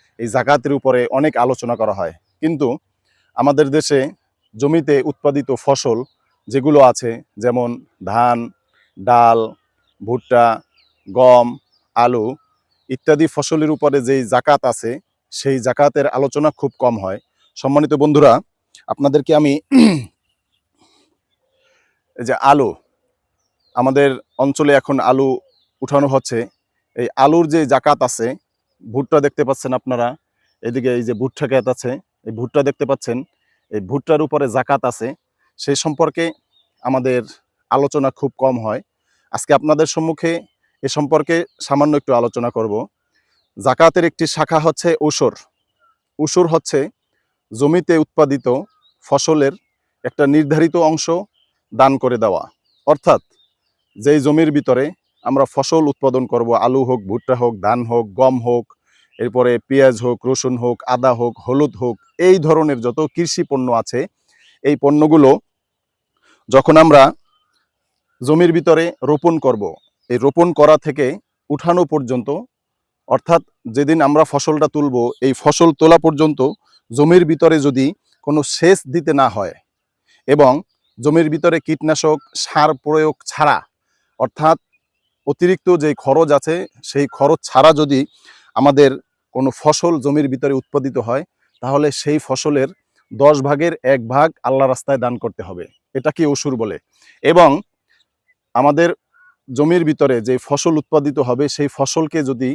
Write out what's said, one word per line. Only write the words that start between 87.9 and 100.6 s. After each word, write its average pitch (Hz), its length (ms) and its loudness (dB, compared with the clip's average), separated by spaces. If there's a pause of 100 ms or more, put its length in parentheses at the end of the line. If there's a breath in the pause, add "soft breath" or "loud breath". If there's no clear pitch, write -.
আমাদের 139 340 4 (440)
কোনো 131 160 -2
ফসল 160 500 0
জমির 143 280 0
ভিতরে 135 260 -2
উৎপাদিত 131 440 -4
হয়, 120 240 -4 (400)
তাহলে 143 300 0
সেই 147 260 -4
ফসলের 147 500 -4 (440)
দশ 143 300 4
ভাগের 147 300 -2 (100)
এক 131 260 0
ভাগ 143 200 2 (140)
আল্লাহ 135 240 0
রাস্তায় 127 340 -2
দান 123 180 -4
করতে 110 240 -10
হবে। 90 220 -14 (300)
এটা 135 180 -4
কি 165 140 -2
উসুর 143 300 -4
বলে। 107 200 -6 (480 soft breath)
এবং 165 260 6 (1040)
আমাদের 147 340 2 (600 soft breath)
জমির 156 360 0
ভিতরে 143 360 0
যে 123 180 -2
ফসল 151 400 -4